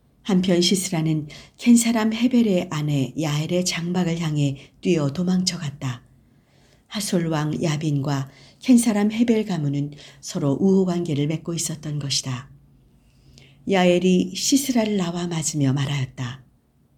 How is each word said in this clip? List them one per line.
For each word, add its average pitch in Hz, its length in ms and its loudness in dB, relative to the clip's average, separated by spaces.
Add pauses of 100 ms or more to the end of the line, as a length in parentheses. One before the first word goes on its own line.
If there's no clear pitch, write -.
(240)
한편 180 380 2
시스라는 160 680 0 (300)
켄 240 200 6
사람 226 340 0
헤벨의 220 580 2
아내 151 480 -2
야엘의 160 460 -2
장막을 170 560 -2
향해 147 380 0 (240)
뛰어 151 320 0
도망쳐갔다. 175 920 -4 (840)
하솔 190 400 -2
왕 151 360 -2
야빈과 147 680 -2 (300)
켄 254 180 6
사람 214 360 2
헤벨 220 320 2
가문은 147 460 -2 (280)
서로 147 400 -2
우호관계를 175 680 2
맺고 160 260 -4
있었던 156 440 -6
것이다. 131 540 -6 (1160)
야엘이 180 680 4
시스라를 233 640 0
나와 175 300 -2
맞으며 151 460 0
말하였다. 135 720 -4 (540)